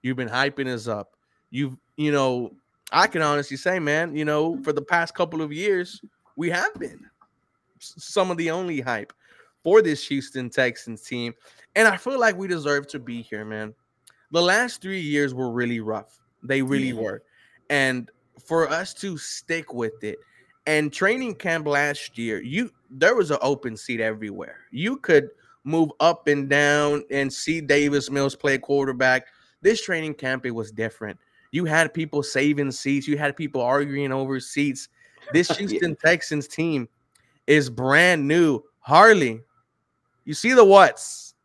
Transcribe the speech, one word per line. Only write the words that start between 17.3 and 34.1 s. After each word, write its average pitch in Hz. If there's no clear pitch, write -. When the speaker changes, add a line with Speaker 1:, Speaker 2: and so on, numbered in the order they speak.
Speaker 1:
And 131
for 165
us 170
to 185
stick -
with 113
it, 107
and 151
training 233
camp 165
last 143
year, 113
you, 196
there 160
was 175
an 139
open 123
seat 117
everywhere. 107
You 202
could 147
move 156
up 165
and 143
down 147
and 139
see 160
Davis 143
Mills 139
play 139
quarterback. 131
This 220
training 156
camp, 131
it 123
was 110
different. 107
You 170
had 156
people 151
saving 143
seats. 139
You 147
had 147
people 143
arguing 139